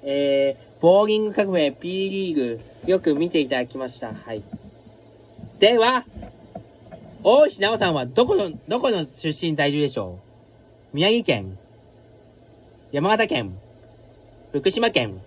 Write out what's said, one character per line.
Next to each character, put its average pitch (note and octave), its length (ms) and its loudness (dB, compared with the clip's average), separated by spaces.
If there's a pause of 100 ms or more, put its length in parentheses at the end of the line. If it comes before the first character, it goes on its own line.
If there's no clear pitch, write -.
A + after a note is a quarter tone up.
え C#3 520 2 (220)
ー、 - 20 -8
ボ F#3 220 8
ー G#3+ 40 2
リ G#3+ 120 2
ン G#3+ 60 0
グ G#3 80 -4
革 G3 180 0
命、 D#3 220 2
P F#3+ 380 -6
リ F#3+ 220 -4
ー - 20 -4
グ、 A#2+ 260 -2 (260)
よ F#3 140 2
く D#3+ 140 2
見 E3 140 0
て E3+ 120 0
い C3 80 0
た C3 80 -2
だ B2 100 -2
き - 100 -16
ま C3 120 -6
し B2 100 -14
た。 A2+ 140 -10
は A2 220 -12
い。 G#2 100 -12 (1120)
で A3+ 200 6
は、 B3 260 2 (1200)
大 C#4 220 8
石 - 140 -6
直 G#3+ 180 0
さ F#3+ 100 0
ん E3 60 0
は B2+ 120 -4
ど C3 180 2
こ F#4+ 120 2
の、 F#3 160 -2 (160)
ど A3 100 -2
こ C4 120 0
の F3+ 140 0
出 - 240 -8
身 D#3 280 -4
在 C#3+ 160 0
住 D3 80 -2
で C#3+ 80 0
し B2 100 -6
ょ F#2 220 -10 (720)
う？ C#3 40 -8
宮 F3 120 2
城 A#3 160 2
県、 F#2+ 340 -4 (1300)
山 D3 160 -2
形 A3 180 2
県、 G2 320 -6 (920)
福 C#3+ 180 0
島 G3 220 0
県。 G#2 340 -2